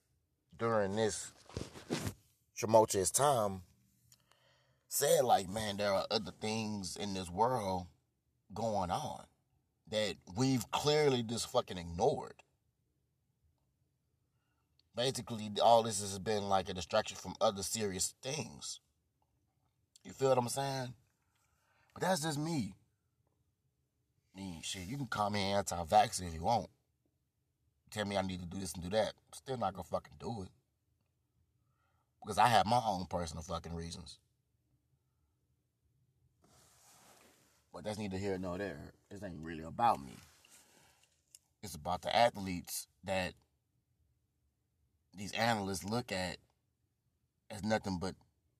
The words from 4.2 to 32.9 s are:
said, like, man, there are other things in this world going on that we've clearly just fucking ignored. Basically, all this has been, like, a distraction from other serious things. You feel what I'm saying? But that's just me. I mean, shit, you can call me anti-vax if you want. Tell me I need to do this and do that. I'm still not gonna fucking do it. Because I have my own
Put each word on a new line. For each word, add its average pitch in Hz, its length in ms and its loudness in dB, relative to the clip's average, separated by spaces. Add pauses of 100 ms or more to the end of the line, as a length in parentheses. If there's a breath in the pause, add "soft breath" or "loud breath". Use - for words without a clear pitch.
said, 165 360 4
like, 98 260 4
man, 104 260 -4
there 101 160 0
are 95 180 2
other 110 300 -2
things 107 560 -4
in 101 160 -6
this 92 180 -6
world 98 560 0 (680)
going 101 360 0
on - 340 -4 (680)
that 107 240 0 (200)
we've 127 360 2
clearly 147 520 4
just 110 300 -6
fucking 113 240 0
ignored. 90 680 -2 (2500)
Basically, 113 540 -4 (120)
all 117 200 10
this 110 180 -2
has 101 180 -6
been, 101 300 -2
like, 95 220 0
a 92 40 -6
distraction 95 440 0
from 92 240 -10
other 101 200 2
serious 95 600 -2
things. 123 580 -8 (1200)
You 98 100 -16
feel 135 180 2
what 127 80 4
I'm 120 100 2
saying? 135 460 -4 (1000)
But - 100 -16
that's 170 200 2
just 151 160 -2
me. 147 360 -2 (1600)
I 95 60 -14
mean, 90 220 -10
shit, 90 240 -8
you 117 100 -6
can 139 120 -4
call 104 200 0
me 104 120 0
anti-vax 95 840 2
if 82 60 -6
you 80 100 -8
want. 107 280 2 (1200)
Tell 104 160 -4
me 101 100 -2
I 95 60 2
need 92 180 -4
to 90 60 -10
do 87 120 -8
this 92 140 -8
and 90 100 -10
do 90 60 -6
that. 107 200 2
I'm - 260 -14
still 131 240 -8
not 95 160 -2
gonna 90 100 -10
fucking - 340 -8
do 110 220 -8
it. 92 80 -10 (1700)
Because 101 160 -2
I 107 80 8
have 110 180 8
my 117 180 4
own 95 280 0